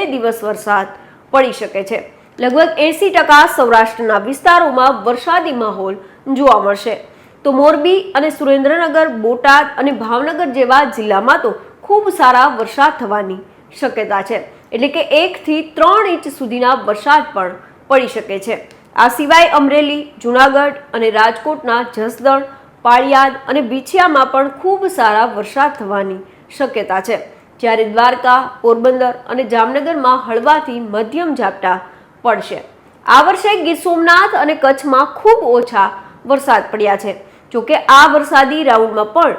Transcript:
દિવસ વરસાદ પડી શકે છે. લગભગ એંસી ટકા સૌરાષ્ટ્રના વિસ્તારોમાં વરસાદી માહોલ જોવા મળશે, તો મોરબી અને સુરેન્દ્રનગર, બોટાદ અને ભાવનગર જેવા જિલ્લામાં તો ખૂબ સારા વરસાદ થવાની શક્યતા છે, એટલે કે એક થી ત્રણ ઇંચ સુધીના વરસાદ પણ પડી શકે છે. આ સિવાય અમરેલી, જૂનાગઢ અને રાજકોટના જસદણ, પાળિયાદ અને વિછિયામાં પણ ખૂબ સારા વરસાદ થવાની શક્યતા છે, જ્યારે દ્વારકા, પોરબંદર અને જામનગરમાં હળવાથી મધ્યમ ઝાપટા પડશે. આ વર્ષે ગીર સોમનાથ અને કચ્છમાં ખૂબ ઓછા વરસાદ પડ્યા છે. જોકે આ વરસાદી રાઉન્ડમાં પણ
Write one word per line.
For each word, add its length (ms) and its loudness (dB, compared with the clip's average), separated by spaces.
દિવસ 380 -4
વરસાદ 520 -4
પડી 260 2
શકે 240 -8
છે. 160 -6
લગભગ 400 2
એંસી 340 0
ટકા 320 4
સૌરાષ્ટ્રના 720 2
વિસ્તારોમાં 800 2
વરસાદી 560 -2
માહોલ 340 -6
જોવા 240 4
મળશે, 340 -2
તો 80 0
મોરબી 440 2
અને 160 0
સુરેન્દ્રનગર, 760 0
બોટાદ 540 2
અને 140 -2
ભાવનગર 500 -4
જેવા 380 2
જિલ્લામાં 500 0
તો 100 -2
ખૂબ 260 0
સારા 260 6
વરસાદ 420 0
થવાની 400 -6
શક્યતા 500 -4
છે, 160 -6
એટલે 260 -2
કે 80 -2
એક 200 -6
થી 300 -4
ત્રણ 400 2
ઇંચ 240 -8
સુધીના 480 -2
વરસાદ 500 0
પણ 240 -6
પડી 260 0
શકે 240 -8
છે. 220 -8
આ 140 4
સિવાય 500 2
અમરેલી, 480 0
જૂનાગઢ 580 2
અને 180 0
રાજકોટના 800 -2
જસદણ, 580 -2
પાળિયાદ 640 2
અને 200 -2
વિછિયામાં 640 0
પણ 300 0
ખૂબ 320 -2
સારા 420 2
વરસાદ 460 -2
થવાની 360 -6
શક્યતા 460 -4
છે, 180 -4
જ્યારે 320 0
દ્વારકા, 480 2
પોરબંદર 540 2
અને 120 -4
જામનગરમાં 720 0
હળવાથી 600 -2
મધ્યમ 520 -6
ઝાપટા 400 -2
પડશે. 340 -4
આ 180 6
વર્ષે 280 0
ગીર 180 -2
સોમનાથ 540 2
અને 180 0
કચ્છમાં 640 0
ખૂબ 320 4
ઓછા 340 2
વરસાદ 460 0
પડ્યા 320 0
છે. 100 -8
જોકે 240 -2
આ 180 8
વરસાદી 480 2
રાઉન્ડમાં 500 0
પણ 260 2